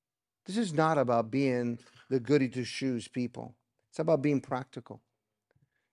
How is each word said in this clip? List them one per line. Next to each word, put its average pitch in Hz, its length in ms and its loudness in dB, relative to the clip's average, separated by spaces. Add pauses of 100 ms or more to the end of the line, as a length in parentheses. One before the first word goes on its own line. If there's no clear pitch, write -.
(460)
This 190 100 -8
is 208 160 -2
not 156 260 2
about 117 320 2
being 123 480 0 (300)
the 131 120 0
goody 135 280 4
two 123 160 -6
shoes 123 440 -4
people. 120 460 -6 (360)
It's - 80 -8
about 156 240 2
being 143 180 2
practical. 123 600 -10 (920)